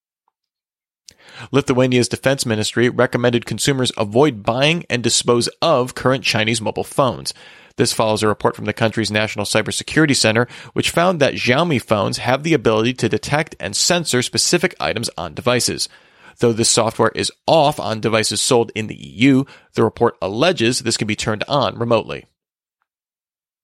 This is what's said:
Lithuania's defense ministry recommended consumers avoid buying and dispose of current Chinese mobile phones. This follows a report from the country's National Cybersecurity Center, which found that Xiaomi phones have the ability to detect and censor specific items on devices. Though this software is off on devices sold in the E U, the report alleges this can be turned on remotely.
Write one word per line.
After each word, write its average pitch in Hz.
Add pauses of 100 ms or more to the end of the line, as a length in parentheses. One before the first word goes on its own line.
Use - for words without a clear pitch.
(1500)
Lithuania's 127
defense 135
ministry 117
recommended 120
consumers 127
avoid 110
buying 139
and 120
dispose 120 (140)
of 131
current 131
Chinese 110
mobile 101
phones. 95 (440)
This 120
follows 107
a 107
report 113
from 110
the 107
country's 110
National 107
Cybersecurity 110
Center, 113 (240)
which -
found 170
that 127
Xiaomi 123
phones 104
have 120
the 160
ability 113
to 120
detect 143
and 101
censor 170
specific 175
items 95
on 82
devices. 101 (520)
Though 117
this 110
software 113
is - (140)
off 151
on 110
devices 110
sold 117
in 110
the -
E 71 (160)
U, 135 (280)
the 117
report 110
alleges 127
this 113
can 110
be 107
turned 107
on 120
remotely. 104 (1400)